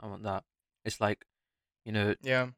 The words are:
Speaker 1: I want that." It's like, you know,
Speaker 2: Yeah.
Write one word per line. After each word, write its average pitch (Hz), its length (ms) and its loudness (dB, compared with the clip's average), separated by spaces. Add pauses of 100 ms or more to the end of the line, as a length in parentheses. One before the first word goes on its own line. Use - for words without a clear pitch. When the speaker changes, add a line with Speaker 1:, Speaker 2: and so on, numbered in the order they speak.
Speaker 1:
I 110 60 -12
want 101 180 -10
that." 98 200 -2 (400)
It's - 160 -4
like, 104 260 0 (580)
you 110 80 -8
know, 104 280 4
Speaker 2:
Yeah. 127 380 2